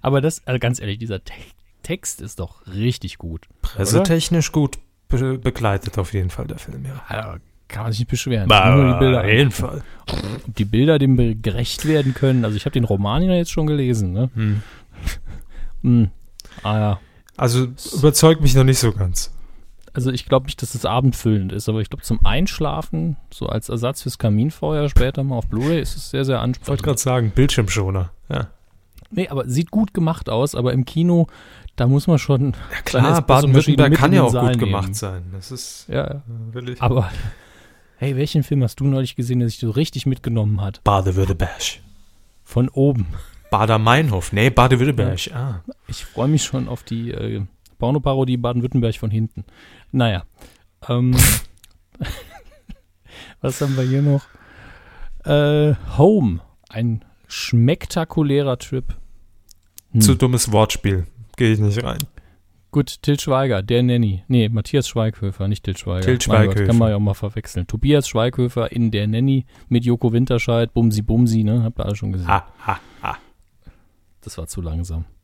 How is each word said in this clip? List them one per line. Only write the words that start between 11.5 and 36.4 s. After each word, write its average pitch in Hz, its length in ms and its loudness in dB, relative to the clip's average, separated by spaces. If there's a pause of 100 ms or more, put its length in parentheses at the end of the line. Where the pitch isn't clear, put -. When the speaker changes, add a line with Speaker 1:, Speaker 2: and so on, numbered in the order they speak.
Speaker 1:
werden 147 260 2
können, 131 320 2
also 107 100 -2
ich 104 100 -4
hab - 80 -4
den 123 100 2
Roman 104 400 0
ja 185 100 2
jetzt 170 180 0
schon 156 160 0
gelesen, 123 460 0
ne? 123 220 0
Speaker 2:
Hm. 107 320 0
Speaker 1:
<laughs> - 40 -20 (1120)
Hm. 120 280 4 (520)
Ah 107 160 -2
ja. 104 220 0 (380)
Speaker 2:
Also 127 320 0 (280)
überzeugt 156 440 6
mich 131 120 6
noch 131 120 6
nicht 131 140 4
so 113 120 2
ganz. 95 400 -2 (640)
Speaker 1:
Also 131 180 -2
ich 127 140 -6
glaub 131 180 2
nicht, - 180 -10
dass - 140 -10
es 117 100 -8
abendfüllend 110 680 0
ist, 104 160 -6
aber 110 100 -2
ich 104 100 -6
glaub - 140 -12
zum 110 220 4
Einschlafen, 156 880 -2 (180)
so - 140 -8
als - 220 -6
Ersatz 120 320 -4
fürs - 160 -10
Kaminfeuer 147 720 0
später 135 340 2
mal 135 140 -4
auf 113 100 -6
Blu-ray, 143 320 0
ist - 160 -4
es - 140 -12
sehr, 135 160 -2
sehr 131 100 0
Speaker 2:
Ich 113 60 -2
wollte - 20 -4 (160)
Speaker 1:
ansprechend. - 240 -4
Speaker 2:
grad 143 160 0
sagen, 123 340 0
Bildschirmschoner, 98 800 0 (160)
ja. - 200 -6 (640)
Speaker 1:
Nee, 190 200 -4
aber 135 200 -4
sieht 151 220 0
gut 214 220 0
gemacht 165 360 -2
aus, 120 240 0
aber 123 200 -2
im 127 100 0
Kino, 170 440 2 (500)
da 120 100 2
muss 139 200 2
man 160 120 4
schon 139 320 0
Speaker 2:
Ja, - 0 -
klar, - 320 -10
Speaker 1:
kleine 135 240 2 (120)
Espressomaschine 143 580 4
Speaker 2:
Baden-Württemberg 143 140 6
Speaker 1:
mit 160 80 4
Speaker 2:
kann 143 120 6
Speaker 1:
in - 60 6
Speaker 2:
ja - 60 8
Speaker 1:
den 123 40 4
Speaker 2:
auch 113 60 2
Speaker 1:
Saal 123 180 2
Speaker 2:
gut 123 80 2
Speaker 1:
nehmen. 110 140 0
Speaker 2:
gemacht 98 220 -2
sein. 92 360 -8
Das 95 200 -14
ist, - 360 -14
Speaker 1:
Ja, - 80 -8
ja. 135 200 -4
Speaker 2:
äh, 117 380 -12